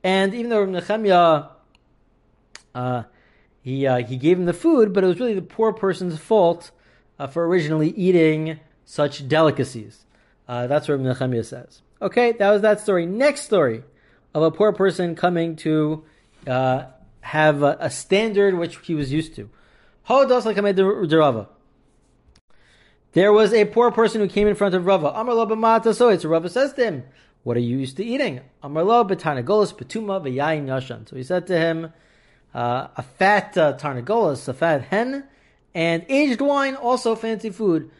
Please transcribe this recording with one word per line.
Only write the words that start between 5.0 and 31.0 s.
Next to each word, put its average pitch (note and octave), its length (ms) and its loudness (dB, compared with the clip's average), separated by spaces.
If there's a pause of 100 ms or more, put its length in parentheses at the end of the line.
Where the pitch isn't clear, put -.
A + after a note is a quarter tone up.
it F#3 40 4
was F3 120 0
really A#3+ 140 -2
the F#3+ 80 -4
poor A3 320 -2
person's F#3 440 -4
fault, E3+ 540 2 (480)
uh, C#3 80 -8
for E3 180 -4
originally D#3 440 0
eating D#3+ 720 2 (260)
such C#3+ 420 -4
delicacies. C3 760 -2 (420)
Uh, B2 200 -6
that's D3 200 -2
what C#3+ 120 0
Nehemiah B2+ 440 -2
says. - 380 -18 (200)
Okay, A#3 300 0
that G3+ 200 2
was G#3 100 4
that G#3 180 2
story. F3+ 260 0
Next C4+ 360 0
story B2+ 420 0 (500)
of D3+ 100 0
a D#3+ 80 2
poor G#3 200 2
person F#3 440 0
coming E3+ 420 -2
to, D#3 460 -2 (440)
uh, C3 380 0 (360)
have D#3 400 2
a, C#3+ 180 2
a D3+ 100 -4
standard G3+ 640 0
which E3+ 220 -6
he - 180 -6
was C#3 160 -4
used D#3 240 -4
to. G#2 140 -16 (540)
Ho C4+ 240 4
das B3 180 2
lakamei G3+ 280 0
de, F#3+ 340 0
de D#3 100 2
Rava. B2+ 320 2 (1600)
There G3+ 220 4
was G#3+ 200 4
a G#3+ 120 4
poor A#3 260 2
person A3+ 300 0
who G3+ 60 0
came G#3 200 0
in G#3 80 0
front G3 180 0
of F3+ 120 0
Rava. F3 240 2
Amar A#3 260 -4
lo A3+ 100 2
b'mata A3 480 2
so. A#3+ 160 4
It's F#3 140 2
Rava E3 260 0
says C4 240 -2
to B3+ 100 0
him, D#3+ 200 -4 (400)
"What A#2+ 140 -2
are - 20 0
you A#2+ 180 -2
used C3+ 200 -8
to G3 80 -6
eating?" A#3 360 -4 (220)
Amar D3 200 -4
lo A#3 200 4
b'tarnagolos F3+ 720 -2
b'tuma G3 480 -8
v'yayin C#3+ 420 -4
yashan. C3 420 -8